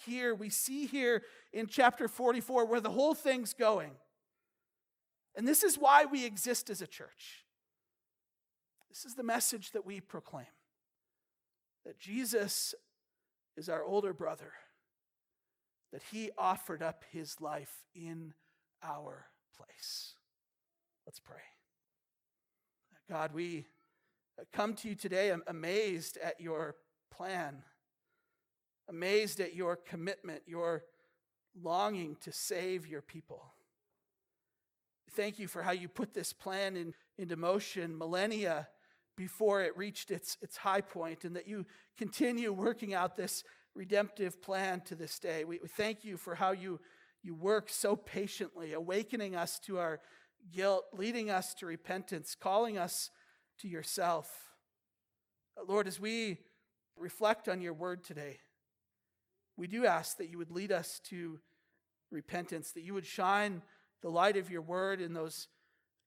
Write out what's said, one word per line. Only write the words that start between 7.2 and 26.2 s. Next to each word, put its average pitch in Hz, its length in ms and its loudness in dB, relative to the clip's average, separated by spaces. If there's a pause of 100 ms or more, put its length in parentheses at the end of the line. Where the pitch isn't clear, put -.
This - 160 -14
is 240 80 -12
the 262 80 -4
message 233 480 0
that 196 160 -2
we 196 120 -8
proclaim, 151 460 -10 (1400)
that - 120 -16
Jesus 214 760 0 (840)
is 156 140 -6
our 160 120 0
older 196 300 2
brother, 156 400 -6 (1400)
that - 120 -12 (100)
he 220 240 -4
offered 185 460 0
up 160 280 -4
his 160 300 -8
life 151 540 -8
in 165 400 -10 (480)
our 147 460 -10 (280)
place. - 600 -12 (880)
Let's - 120 -20
pray. - 180 -20 (1700)
God, 156 240 -4
we 165 320 -4 (760)
uh, - 140 -14
come 208 220 2
to 226 140 -10
you 208 60 -4
today, 190 360 2
I'm 165 160 0
amazed 175 720 -2
at 165 220 -4